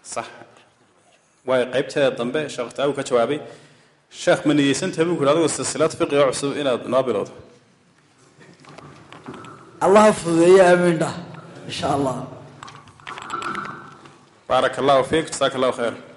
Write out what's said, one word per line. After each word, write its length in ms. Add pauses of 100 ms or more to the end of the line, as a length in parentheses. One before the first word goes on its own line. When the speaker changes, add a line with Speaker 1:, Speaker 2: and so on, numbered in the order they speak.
Speaker 1:
Sax. 220 (1200)
Way 200
qaybteeda 520
dambe, 320
Sheekh 240
Taawi 200
ka 100
jawaabay. 360 (760)
"Sheekh, 320
ma 80
niyeysan 380
tahay," 140
buu 100
ku 80
yidhi, 80
"adigu 180
silsilad 460
fiqi 220
oo 140
cusub 260
inaad 300
noo 160
bilowdo?" 280 (2500)
Speaker 2:
Allah 220
ha 100
fududeeyo, 500 (100)
amiin 260
dhah. 140 (540)
Insha 280
Allah. 200 (2250)
Speaker 1:
Barakallahu 540
fiik, 280
jazakallahu 460
khayran. 200 (200)